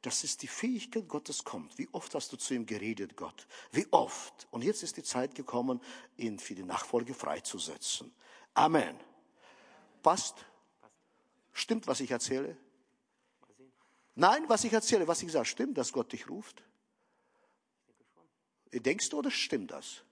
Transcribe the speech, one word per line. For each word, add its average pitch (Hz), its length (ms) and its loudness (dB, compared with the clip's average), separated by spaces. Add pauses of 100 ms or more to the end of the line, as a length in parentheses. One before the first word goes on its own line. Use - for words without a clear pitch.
Das - 240 -2
ist - 160 -4
die 135 60 -8
Fähigkeit 185 600 -2
Gottes 147 360 -6
kommt. - 340 -10
Wie - 160 -6
oft - 200 -8
hast 135 200 -4
du 127 40 -12
zu - 160 -4
ihm 117 120 -2
geredet, 104 500 -4
Gott? - 320 -12 (240)
Wie - 200 2
oft? - 600 4
Und 120 120 -4
jetzt 202 200 0
ist - 140 -8
die 160 60 -10
Zeit 131 300 -2
gekommen, 127 480 -2 (360)
ihn 113 220 -4
für - 160 -10
die 92 80 -10
Nachfolge 107 500 -2
freizusetzen. - 1000 -6 (400)
Amen. 139 460 6 (1000)
Passt? - 440 2 (1080)
Stimmt, - 340 -2
was 135 140 0
ich 127 100 -2
erzähle? 131 460 0 (1600)
Nein, 220 320 8
was 240 180 6
ich 220 80 2
erzähle, 208 340 4
was 170 160 2
ich 170 80 -6
sage, 131 140 4
stimmt, 233 320 -2
dass 120 160 -2
Gott 123 180 0
dich - 180 -8
ruft? - 340 -12 (2000)
Denkst 131 360 2
du, 294 100 -2
oder 269 120 0
stimmt 107 400 -2
das? - 400 -12